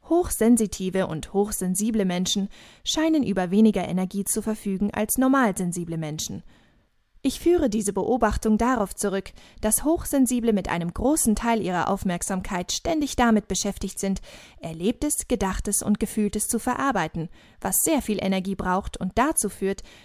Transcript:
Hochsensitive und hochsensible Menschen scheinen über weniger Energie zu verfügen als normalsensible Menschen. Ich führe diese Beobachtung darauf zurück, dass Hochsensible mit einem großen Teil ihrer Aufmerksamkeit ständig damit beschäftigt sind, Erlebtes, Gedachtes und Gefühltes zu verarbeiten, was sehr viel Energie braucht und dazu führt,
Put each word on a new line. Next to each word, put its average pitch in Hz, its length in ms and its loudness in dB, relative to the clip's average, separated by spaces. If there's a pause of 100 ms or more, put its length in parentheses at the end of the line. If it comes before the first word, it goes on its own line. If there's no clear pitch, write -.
Hochsensitive 220 960 2
und 156 260 -8
hochsensible 208 720 0
Menschen 185 440 -2 (340)
scheinen 320 400 2
über 180 260 0
weniger 202 380 6
Energie 185 380 -4
zu - 180 -4
verfügen 208 500 -4
als - 240 -2
normalsensible 185 800 0
Menschen. 156 460 -8 (800)
Ich 269 180 -2
führe 330 280 4
diese 202 240 -2
Beobachtung 214 640 2
darauf 226 380 0
zurück, 196 360 -4 (280)
dass - 240 0
Hochsensible 254 680 2
mit 190 160 -2
einem 170 240 -4
großen 240 420 2
Teil 233 260 0
ihrer 175 280 0
Aufmerksamkeit 185 840 -4
ständig 302 460 -2
damit 226 320 4
beschäftigt 196 500 -4
sind, 196 220 -2 (400)
Erlebtes, 202 680 -2
Gedachtes 202 540 0
und 208 180 0
Gefühltes 208 480 -2
zu 240 100 0
verarbeiten, 240 720 -2 (320)
was 190 200 -2
sehr 302 220 2
viel - 220 -2
Energie 196 320 0
braucht 185 420 -2
und 185 180 -4
dazu 254 340 2
führt, 196 340 -4 (220)